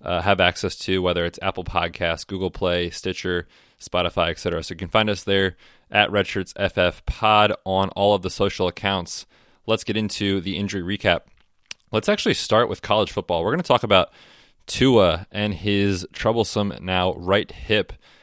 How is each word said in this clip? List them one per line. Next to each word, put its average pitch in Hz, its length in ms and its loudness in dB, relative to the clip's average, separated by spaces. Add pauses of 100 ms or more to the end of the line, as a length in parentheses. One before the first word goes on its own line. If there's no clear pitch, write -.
uh, 87 200 -2
have 98 180 2
access 90 360 2
to, 92 240 -2
whether 87 240 0
it's 85 160 -6
Apple 95 220 -4
Podcasts, 85 640 -4
Google 92 240 -4
Play, 87 400 -2
Stitcher, 90 560 -4 (340)
Spotify, 87 500 -2
et 78 100 -8
cetera. 82 240 -4
So 90 100 -10
you 82 40 -16
can 90 100 -8
find 107 200 2
us 101 140 -4
there 98 340 0 (320)
at 104 220 4
Red 98 160 2
Shirts - 300 -6
F 98 200 -2
F 90 300 0
Pod 107 480 4 (100)
on 95 260 0
all 101 220 2
of 95 100 2
the 92 60 -4
social 101 380 -2
accounts. 95 580 -4 (420)
Let's 110 180 0
get 104 120 -2
into 101 440 -2
the 85 160 -6
injury 101 420 -4
recap. 87 220 2 (720)
Let's 110 160 2
actually 208 260 2
start 110 340 2
with 98 140 -6
college 104 300 0
football. 87 320 -2
We're 107 80 0
gonna 175 100 -2
talk 123 220 2
about 101 280 4 (540)
Tua 101 640 4
and 104 240 -2
his 101 580 0
troublesome 107 680 0
now 92 340 0
right 95 360 0
hip. - 420 -2 (300)